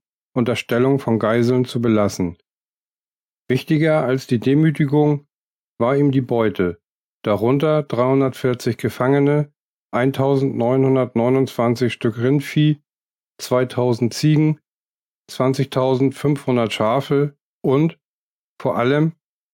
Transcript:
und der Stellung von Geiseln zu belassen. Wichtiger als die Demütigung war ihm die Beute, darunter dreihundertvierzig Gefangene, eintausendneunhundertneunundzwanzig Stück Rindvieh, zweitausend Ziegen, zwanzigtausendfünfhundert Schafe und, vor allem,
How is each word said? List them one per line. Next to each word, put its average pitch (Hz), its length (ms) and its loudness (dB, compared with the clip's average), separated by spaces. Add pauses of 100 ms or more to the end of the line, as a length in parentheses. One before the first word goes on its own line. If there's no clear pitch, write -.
(360)
und 123 140 0
der 117 60 -2
Stellung 135 440 0
von 113 200 -2
Geiseln 120 460 2
zu 123 160 -6
belassen. 104 560 0 (1080)
Wichtiger 156 560 0
als 131 240 -2
die 120 120 0
Demütigung 147 880 2 (540)
war 120 160 0
ihm 143 160 2
die 131 100 0
Beute, 110 600 -2 (420)
darunter 143 600 0
dreihundertvierzig 127 920 0
Gefangene, 143 760 0 (380)
eintausendneunhundertneunundzwanzig 127 2000 0
Stück 113 240 -4
Rindvieh, 147 640 0 (580)
zweitausend 123 720 -2
Ziegen, 151 460 2 (680)
zwanzigtausendfünfhundert 131 1400 0
Schafe 143 640 -2 (240)
und, 147 360 0 (640)
vor - 160 -4
allem, 147 360 0 (400)